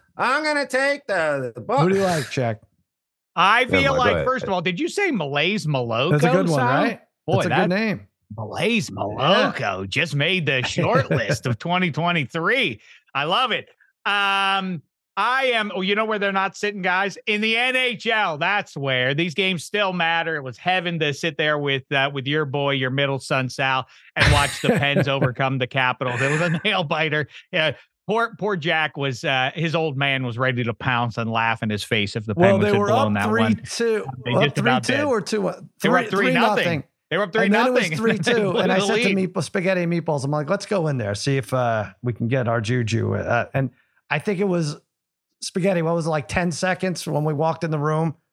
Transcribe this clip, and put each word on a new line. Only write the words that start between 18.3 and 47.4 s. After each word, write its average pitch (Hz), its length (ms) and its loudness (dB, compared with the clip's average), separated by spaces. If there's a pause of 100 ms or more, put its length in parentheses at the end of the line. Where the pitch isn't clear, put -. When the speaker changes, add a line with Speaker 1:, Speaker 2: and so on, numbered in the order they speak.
Speaker 3:
that's 185 380 -2
where. 135 380 0
These 165 200 -2
games 190 300 0
still 202 300 -2
matter. 165 420 0
It 147 80 -6
was 127 140 -10
heaven 175 420 -2
to 147 140 0
sit 160 240 -4
there 151 200 2
with, 139 320 -2
uh, 143 240 2
with 135 140 -6
your 151 160 0
boy, 143 280 -2
your 131 180 0
middle 139 300 0
son, 131 280 -2
Sal, 131 400 -2 (300)
and 151 160 4
watch 143 280 2
the - 80 2
Pens 143 380 2
Speaker 2:
<laughs> - 20 0
Speaker 3:
overcome 135 480 0
the 127 100 -2
Capitals. 127 540 -2
It 139 100 0
was 156 100 0
a 175 80 0
<laughs> 165 160 -2
nail 196 180 0
biter. 151 460 -2 (240)
Yeah, 160 220 0 (320)
poor, 226 300 -2
poor 196 200 -2
Jack 156 400 -2
was, 139 260 -4
uh, 135 320 0
his 160 180 -2
old 160 220 -2
man 135 300 0
was 113 120 -6
ready 123 280 0
to - 80 -2
pounce 120 440 -2
and 113 140 -2
laugh 113 320 0
in 113 60 -2
his 104 160 -4
face 104 320 -2
if 107 80 -6
the 107 100 -4
Speaker 2:
Well, 170 240 6
Speaker 3:
Penguins 208 140 4
Speaker 2:
they - 40 4
Speaker 3:
had 202 40 2
Speaker 2:
were 202 60 0
Speaker 3:
blown 208 280 2
Speaker 2:
up 202 80 0
Speaker 3:
that 214 80 0
one. 220 240 2
Speaker 2:
three - 80 -6
two. 226 420 -2 (200)
Speaker 3:
They - 80 -2
Speaker 2:
Up - 100 4
Speaker 3:
just 143 140 0
about - 280 2
Speaker 2:
three 240 120 0
two 285 40 0
Speaker 3:
did. 302 60 0
Speaker 2:
or 233 140 0
two 214 220 -4
one? - 260 -6 (120)
Speaker 3:
They 190 60 0
were 247 120 4
up 220 100 0
Speaker 2:
Three, 196 160 0
Speaker 3:
three 170 80 2
nothing. 208 220 4
Speaker 2:
three 180 100 2
nothing. 165 180 0 (260)
Speaker 3:
They 156 80 0
were 202 60 0
up 185 120 -4
Speaker 2:
And 208 180 4
then 226 140 4
it 254 40 2
was 247 160 2
Speaker 3:
three 220 300 0
nothing. 170 60 -4
<laughs> - 20 -
Speaker 2:
three 247 80 4
two. 208 180 2
Speaker 3:
They 233 80 2
Speaker 2:
And 180 140 2
I 190 60 4
Speaker 3:
blew 202 80 2
the 220 80 2
Speaker 2:
said 220 140 2
to 196 60 2
Speaker 3:
lead. 185 180 0
Speaker 2:
Meatball, 175 120 -2
Spaghetti 180 400 0
Meatballs, 165 400 0
I'm 139 60 -2
like, 151 180 -2
"Let's 196 160 -2
go 180 220 0
in 143 100 0
there, 104 180 -2
see 139 220 0
if, 127 160 -4
uh, 117 320 0 (180)
we 120 80 -2
can 117 160 -4
get 120 220 0
our 117 100 0
juju." 110 560 0
Uh, 101 380 0
and 135 160 0 (400)
I 147 100 0
think 190 220 -2
it 202 80 2
was, 160 260 0 (640)
Spaghetti, 180 420 0
what 165 100 0
was 165 140 0
it, - 20 0
like, 156 180 0
ten 180 240 0
seconds 180 540 -2
when 151 180 0
we 156 100 0
walked 160 300 0